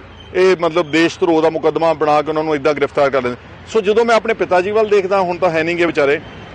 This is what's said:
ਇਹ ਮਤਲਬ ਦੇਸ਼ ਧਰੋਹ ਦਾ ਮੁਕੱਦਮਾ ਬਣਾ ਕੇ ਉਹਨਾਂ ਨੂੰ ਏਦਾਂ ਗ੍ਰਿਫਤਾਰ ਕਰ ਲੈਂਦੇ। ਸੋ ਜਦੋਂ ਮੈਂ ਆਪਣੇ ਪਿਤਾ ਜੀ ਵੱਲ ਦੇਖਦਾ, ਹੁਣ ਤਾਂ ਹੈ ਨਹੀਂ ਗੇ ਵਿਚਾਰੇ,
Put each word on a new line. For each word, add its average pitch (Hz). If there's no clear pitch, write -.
ਇਹ 185
ਮਤਲਬ 165
ਦੇਸ਼ 160
ਧਰੋਹ 165
ਦਾ 160
ਮੁਕੱਦਮਾ 160
ਬਣਾ 151
ਕੇ 147
ਉਹਨਾਂ 156
ਨੂੰ 156
ਏਦਾਂ 147
ਗ੍ਰਿਫਤਾਰ 139
ਕਰ 131
ਲੈਂਦੇ। 123
ਸੋ 226
ਜਦੋਂ 214
ਮੈਂ 233
ਆਪਣੇ 220
ਪਿਤਾ 180
ਜੀ 196
ਵੱਲ 214
ਦੇਖਦਾ, 196
ਹੁਣ 175
ਤਾਂ 175
ਹੈ 160
ਨਹੀਂ 170
ਗੇ 170
ਵਿਚਾਰੇ, 151